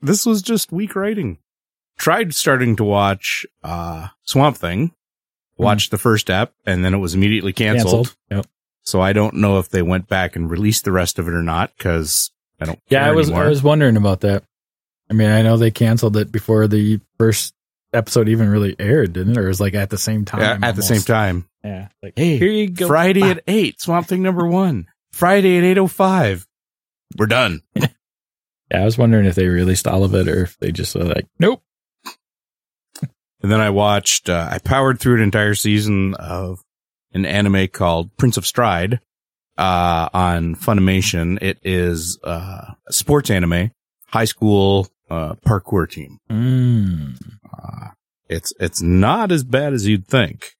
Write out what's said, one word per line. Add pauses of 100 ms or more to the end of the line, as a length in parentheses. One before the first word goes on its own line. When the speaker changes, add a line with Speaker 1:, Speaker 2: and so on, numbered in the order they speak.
Speaker 1:
This
was
just
weak
writing. (580)
Tried
starting
to
watch, (200)
uh, (160)
Swamp
Thing. (640)
Watched
Speaker 2:
Mm-hmm.
Speaker 1:
the
first
ep, (140)
and
then
it
was
immediately
canceled.
Speaker 2:
Canceled. (140)
Yep. (380)
Speaker 1:
So
I
don't
know
if
they
went
back
and
released
the
rest
of
it
or
not,
'cause (300)
I
don't (100)
Speaker 2:
Yeah,
Speaker 1:
care
Speaker 2:
I
was,
Speaker 1:
anymore.
Speaker 2:
I
was
wondering
about
that. (680)
I
mean,
I
know
they
canceled
it
before
the (180)
first (400)
episode
even
really
aired,
didn't
it?
Or
it
was,
like,
at
the
same
time (220)
Speaker 1:
Yeah,
at
the
same
Speaker 2:
almost.
Speaker 1:
time. (160)
Speaker 2:
Yeah. (140)
Like,
Speaker 1:
"Hey,
Speaker 2:
here
you
go.
Speaker 1:
Friday
Speaker 2:
Bye.
Speaker 1:
at
eight,
Swamp
Thing
number
one. (240)
Friday
at
eight
oh
five. (680)
We're
done." (120)
Speaker 2:
<laughs> (840)
Yeah,
I
was
wondering
if
they
released
all
of
it
or
if
they
just
were
like, (120)
"Nope." (1800)
Speaker 1:
And
then
I
watched,
uh,
I
powered
through
an
entire
season
of (540)
an
anime
called
Prince
of
Stride, (560)
uh,
on
Funimation.
It
is,
uh, (140)
a
sports
anime, (380)
high
school, (200)
uh, (120)
parkour
team. (100)
Speaker 2:
Mm. (400)
Speaker 1:
Uh, (400)
it's,
it's
not
as
bad
as
you'd
think.